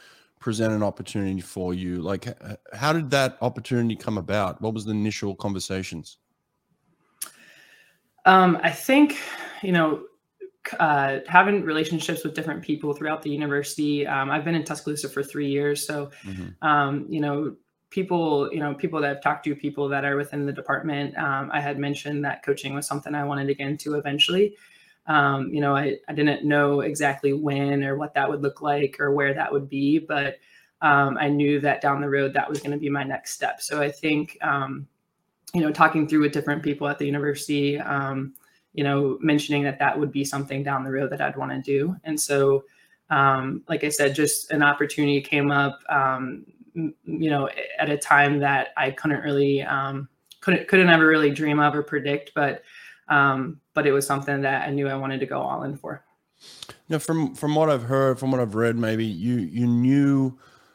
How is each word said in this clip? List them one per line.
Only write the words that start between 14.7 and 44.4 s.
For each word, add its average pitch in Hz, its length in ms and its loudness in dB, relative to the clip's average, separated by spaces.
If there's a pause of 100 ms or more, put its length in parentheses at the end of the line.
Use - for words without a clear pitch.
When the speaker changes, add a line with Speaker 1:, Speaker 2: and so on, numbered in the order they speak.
Speaker 2:
for 139 140 -4
three 143 260 -4
years. 143 360 0
So, 143 260 -6 (120)
Speaker 1:
Mm-hmm. 92 420 -10
Speaker 2:
um, 143 440 2
you 160 100 -2
know, 147 360 -2 (340)
people, 165 640 0
you 160 60 -4
know, 147 140 -2
people 160 280 -4
that 143 160 -2
I've - 40 -16
talked 147 220 0
to, 147 100 -2
people 143 360 -4
that 139 160 -2
are 139 100 0
within 143 300 -4
the 143 80 -4
department, 143 640 -4
um, 139 340 -2
I 151 80 -2
had 143 180 -4
mentioned 143 460 -4
that - 180 -4
coaching 139 320 -4
was 139 140 -6
something 147 260 -6
I 147 120 -4
wanted 139 220 -2
to 139 60 0
get 139 140 -4
into 147 280 -4
eventually. 160 600 -2 (520)
Um, 139 460 2
you 147 60 -2
know, 143 160 2
I, 139 220 0 (100)
I 156 60 -10
didn't 147 320 2
know 147 340 4
exactly 143 540 0
when 139 500 0
or 139 140 -2
what 147 160 -6
that 139 160 0
would 143 140 -4
look 139 180 -2
like 143 400 0
or 143 100 2
where 139 220 4
that 151 180 -2
would 139 160 -2
be, 139 320 2
but, 143 380 -4 (440)
um, 143 380 6
I 147 80 2
knew 147 320 2
that 135 220 0
down 139 180 0
the 143 80 -2
road 139 260 0
that 139 140 0
was 147 140 -6
gonna 143 160 -6
be 147 120 -4
my 143 140 -2
next 135 300 -8
step. - 280 -6
So 151 200 -4
I 143 100 0
think, 151 500 -2
um, 139 460 -4 (640)
you 175 60 2
know, 151 140 2
talking 156 340 4
through 151 140 4
with 147 100 4
different 147 320 -2
people 143 240 -2
at 143 100 -2
the 147 80 -4
university, 143 720 -2
um, 135 580 -4 (380)
you 147 120 -2
know, 139 340 2
mentioning 147 440 2
that 139 160 -4
that 139 200 2
would 143 140 -2
be 139 100 -2
something 139 400 -6
down 135 220 -2
the 135 60 -6
road 135 180 -2
that 139 100 -8
I'd 139 160 -2
wanna 135 260 -4
do. 139 440 0
And 156 120 -4
so, 139 460 2 (460)
um, 139 580 2
like 160 160 -2
I 147 60 0
said, 139 260 2
just 147 360 0